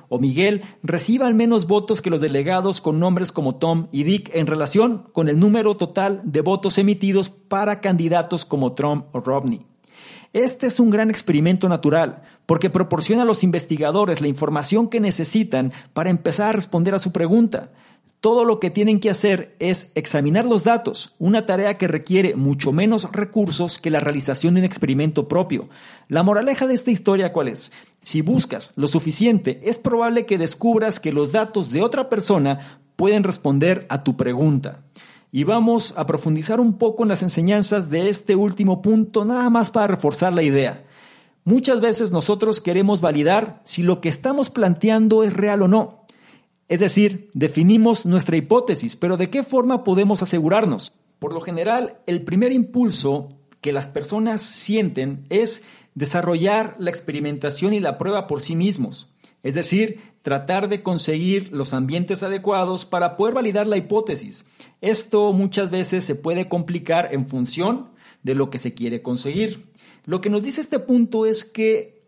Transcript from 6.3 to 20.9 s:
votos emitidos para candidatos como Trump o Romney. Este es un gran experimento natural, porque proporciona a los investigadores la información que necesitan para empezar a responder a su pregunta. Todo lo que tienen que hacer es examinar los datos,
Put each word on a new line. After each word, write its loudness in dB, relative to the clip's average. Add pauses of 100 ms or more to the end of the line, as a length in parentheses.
votos 0
emitidos 2
para -4
candidatos 0
como -2
Trump -2
o -6
Romney. -2 (680)
Este 0
es 2
un 6
gran 2
experimento 2
natural, 0 (220)
porque 2
proporciona 0
a 2
los 2
investigadores 0
la -2
información 0
que -2
necesitan 0 (220)
para -2
empezar 0
a 0
responder 0
a 0
su -6
pregunta. 2 (500)
Todo 4
lo 2
que -2
tienen 2
que 0
hacer 0
es -4
examinar 0
los 2
datos, -2